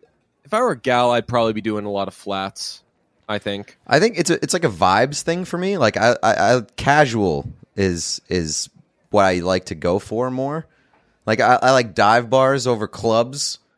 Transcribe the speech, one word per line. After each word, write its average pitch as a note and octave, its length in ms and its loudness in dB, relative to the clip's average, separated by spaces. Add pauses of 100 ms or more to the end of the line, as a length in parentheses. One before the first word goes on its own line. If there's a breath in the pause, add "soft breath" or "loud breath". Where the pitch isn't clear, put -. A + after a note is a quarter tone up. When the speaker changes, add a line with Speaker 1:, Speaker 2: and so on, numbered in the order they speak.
(440)
Speaker 1:
if - 80 -12
I G#3+ 100 0
were B3 100 0
a B2+ 80 -6
gal, B2 320 2
I'd A#2 160 0
probably A#2 260 0
be G#2+ 80 -6
doing G#2 240 -4
a G#2 60 -6
lot G2 160 -4
of F#2+ 80 -14
flats, - 680 -8 (480)
I G#2 80 -4
think. G2+ 480 -8
Speaker 2:
I C#3 140 4
think A3 180 0
it's E3+ 140 -2
a, - 100 -2
it's - 120 -4
like F3 100 -2
a D3 60 2
vibes G2 520 0
thing E3+ 240 -4
for E3+ 140 -8
me. F#3+ 180 -2
Like, A#2+ 180 2
I, A2 280 2
I, G#2+ 320 2
I, B2+ 60 0 (140)
casual A#2 720 0 (280)
is, F2+ 440 -2 (100)
is E2 380 -4 (440)
what G2+ 140 4
I F#2 160 2
like F#2 240 -2
to F2+ 100 -10
go F2 240 0
for A#2+ 320 -6
more. C#3 340 -6 (640)
Like, A2 120 0
I, A#2+ 220 4
I B2+ 100 4
like A#2+ 220 2
dive A2+ 380 4
bars C3 340 2
over A2 220 -2
clubs. A#2+ 720 -2 (180)